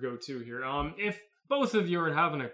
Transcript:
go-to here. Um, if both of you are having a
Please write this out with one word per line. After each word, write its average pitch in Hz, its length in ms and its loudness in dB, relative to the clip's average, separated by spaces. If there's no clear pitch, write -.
go-to 127 400 -6
here. 120 240 -8
Um, 143 340 -2
if 208 220 -2
both 277 260 2
of 190 140 4
you 175 120 2
are 160 140 2
having 151 260 2
a 120 140 -2